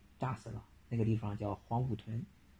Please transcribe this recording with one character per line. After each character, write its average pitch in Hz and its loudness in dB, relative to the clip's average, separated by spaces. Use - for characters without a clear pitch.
炸 127 -2
死 - -12
了。 110 -8
那 117 0
个 113 4
地 110 6
方 104 -2
叫 101 0
黄 120 0
谷 113 0
屯， 113 -4